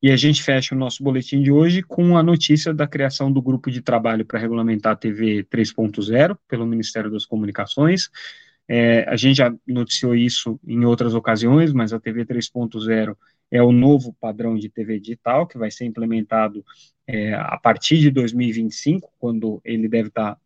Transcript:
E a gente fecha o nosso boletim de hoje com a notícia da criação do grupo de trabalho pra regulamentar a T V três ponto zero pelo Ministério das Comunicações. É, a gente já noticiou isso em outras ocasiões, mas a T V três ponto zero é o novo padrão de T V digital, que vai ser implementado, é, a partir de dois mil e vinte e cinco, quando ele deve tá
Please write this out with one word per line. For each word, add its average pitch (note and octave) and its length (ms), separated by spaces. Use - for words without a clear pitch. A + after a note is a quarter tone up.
E C3+ 80
a C3+ 60
gente C#3+ 260
fecha C3 320
o C3 40
nosso C3 240
boletim C#3 400
de C#3 100
hoje E3+ 300
com F3 340
a E3 60
notícia D#3+ 520
da D3+ 120
criação C#3 460
do C3+ 80
grupo C3 300
de B2 100
trabalho A2+ 440
pra A2 140
regulamentar A2+ 540
a G2+ 40
T A2 160
V G#2+ 320
três A2+ 280
ponto G#2+ 300
zero C3 340
pelo A#2 180
Ministério A2+ 440
das G#2+ 140
Comunicações. A2+ 840
É, A#2 400
a - 80
gente C3 200
já B2 180
noticiou B2 480
isso A#2+ 520
em A#2 180
outras A#2+ 300
ocasiões, A#2 580
mas A#2 200
a A2+ 80
T A#2 120
V A#2 120
três A#2 260
ponto A2+ 300
zero A2 360
é A#2+ 120
o B2 80
novo B2 500
padrão A2+ 360
de G#2+ 120
T A2 160
V G#2+ 140
digital, A#2 480
que C3 120
vai A2 120
ser - 140
implementado, A2 800
é, G#2+ 280
a - 220
partir A#2 420
de D3+ 120
dois B2 220
mil B2 160
e A2 40
vinte A2+ 200
e - 40
cinco, F3 420
quando A2+ 460
ele A2+ 240
deve A2 220
tá G#2 360